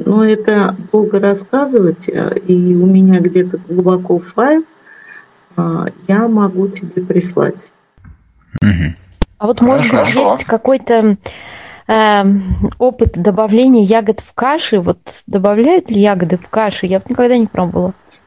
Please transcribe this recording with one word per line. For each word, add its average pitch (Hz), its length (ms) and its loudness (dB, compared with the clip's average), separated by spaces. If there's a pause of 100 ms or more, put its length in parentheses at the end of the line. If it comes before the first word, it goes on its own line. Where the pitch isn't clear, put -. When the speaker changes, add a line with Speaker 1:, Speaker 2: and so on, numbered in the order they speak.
Speaker 1:
но 220 200 2
это 208 520 0 (160)
долго 208 280 2
рассказывать, 202 880 0
э, - 280 -4 (100)
и 180 280 2
у 180 120 2
меня 190 340 4
где-то 180 380 0 (100)
глубоко 180 520 0
файл, 294 440 0 (920)
а, 170 300 -4 (220)
я 208 200 2
могу 196 400 0
тебе 180 340 -8
прислать. 175 520 -2 (1080)
Speaker 2:
Мгм. 82 360 0 (420)
Speaker 3:
А 208 80 -4
вот, 226 140 -2
может 247 260 2
быть, 226 40 -2
Speaker 2:
Хорошо. 247 420 0
Speaker 3:
есть 254 120 -4
какой-то, 226 720 0 (720)
эм, 208 560 2 (360)
опыт 247 380 0
добавления 220 680 2
ягод 214 360 0
в - 120 -20
каши? 269 480 -2
Вот 175 180 -4 (280)
добавляют 214 640 0
ли 208 100 0
ягоды 185 380 0
в - 100 -20
каши? 208 380 -4
Я 190 120 0
вот 202 120 -10
никогда 247 260 0
не 226 100 2
пробовала. 180 480 -4 (320)